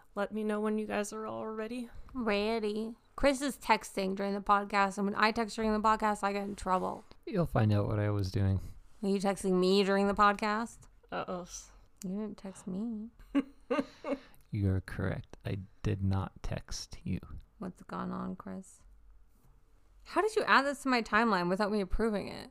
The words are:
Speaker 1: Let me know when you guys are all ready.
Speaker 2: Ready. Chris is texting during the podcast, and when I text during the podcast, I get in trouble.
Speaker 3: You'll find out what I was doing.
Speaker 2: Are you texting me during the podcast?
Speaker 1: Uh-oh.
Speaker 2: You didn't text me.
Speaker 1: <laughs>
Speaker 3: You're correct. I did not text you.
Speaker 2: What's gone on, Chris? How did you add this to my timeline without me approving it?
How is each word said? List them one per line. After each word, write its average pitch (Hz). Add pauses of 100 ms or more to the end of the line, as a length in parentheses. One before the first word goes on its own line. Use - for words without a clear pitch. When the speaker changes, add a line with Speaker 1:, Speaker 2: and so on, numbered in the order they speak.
(140)
Speaker 1:
Let 202
me 214
know 208
when 214
you 214
guys 208
are 220
all 220
ready. 226 (260)
Speaker 2:
Ready. 214 (200)
Chris 269
is 277
texting 196
during 202
the 202
podcast, 202
and 202
when 202
I 220
text 220
during 220
the 214
podcast, 214
I 202
get 202
in 202
trouble. 185 (220)
Speaker 3:
You'll 196
find 107
out 104
what 107
I 104
was 101
doing. 95 (420)
Speaker 2:
Are 196
you 196
texting 190
me 185
during 196
the 202
podcast? 208 (360)
Speaker 1:
Uh-oh. 180 (580)
Speaker 2:
You 180
didn't 208
text -
me. 214 (260)
Speaker 1:
<laughs> 277 (1080)
Speaker 3:
You're 95
correct. - (100)
I 101 (240)
did 101
not 95 (100)
text -
you. 185 (380)
Speaker 2:
What's 185
gone 185
on, 185
Chris? 190 (1200)
How -
did 427
you 339
add 226
this 277
to 269
my 247
timeline 208
without 196
me 214
approving 202
it? 101